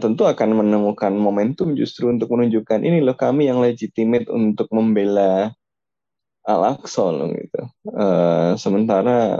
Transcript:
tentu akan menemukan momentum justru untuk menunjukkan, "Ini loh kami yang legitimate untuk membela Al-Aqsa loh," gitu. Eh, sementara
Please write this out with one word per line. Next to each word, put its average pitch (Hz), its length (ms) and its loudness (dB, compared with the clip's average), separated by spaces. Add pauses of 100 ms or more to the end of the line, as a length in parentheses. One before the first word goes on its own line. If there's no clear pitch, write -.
tentu 117 240 0
akan 110 340 0
menemukan 104 540 0
momentum 104 640 -2
justru 117 320 -2
untuk 117 240 -2
menunjukkan, 113 480 0
"Ini 165 240 2
loh 127 80 0
kami 135 320 0
yang 123 160 2
legitimate 117 640 0
untuk 110 480 0
membela 101 800 2 (880)
Al-Aqsa 107 720 -2
loh," 71 180 -4
gitu. - 300 -8 (260)
Eh, 87 680 2
sementara 110 800 0